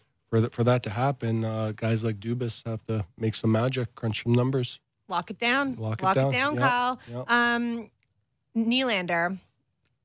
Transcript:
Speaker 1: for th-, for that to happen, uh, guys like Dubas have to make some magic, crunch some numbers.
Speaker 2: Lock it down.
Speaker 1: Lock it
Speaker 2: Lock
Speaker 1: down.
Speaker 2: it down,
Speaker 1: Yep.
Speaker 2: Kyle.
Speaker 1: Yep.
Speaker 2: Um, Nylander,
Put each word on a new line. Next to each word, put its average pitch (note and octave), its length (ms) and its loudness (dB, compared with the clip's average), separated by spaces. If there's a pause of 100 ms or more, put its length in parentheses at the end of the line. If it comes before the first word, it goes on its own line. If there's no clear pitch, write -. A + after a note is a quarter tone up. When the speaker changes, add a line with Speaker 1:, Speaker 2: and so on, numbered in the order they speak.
(300)
Speaker 1:
for A2+ 100 2
th-, A#2 120 2
for A#2+ 120 -2
that B2 200 4
to A#2 80 -6
happen, A#2 520 -2
uh, A2 320 -2
guys A2+ 280 0
like A2 160 -4
Dubas A#2 460 -6
have A2+ 200 -6
to G#2+ 200 -2 (120)
make A2 180 -2
some A2+ 160 2
magic, B2 440 0
crunch - 280 -4
some A#2+ 100 2
numbers. B2+ 460 0 (280)
Speaker 2:
Lock F3 240 -4
it G3 80 -14
down. B3+ 380 0
Speaker 1:
Lock A2 240 -4
it - 40 0
Speaker 2:
Lock F#3+ 100 4
Speaker 1:
down. C4+ 140 4
Speaker 2:
it - 20 2
down, C4+ 220 0
Speaker 1:
Yep. - 80 -2
Speaker 2:
Kyle. B3 380 2 (120)
Speaker 1:
Yep. B2+ 200 -6
Speaker 2:
Um, A#3+ 580 0 (640)
Nylander, G3 840 0 (640)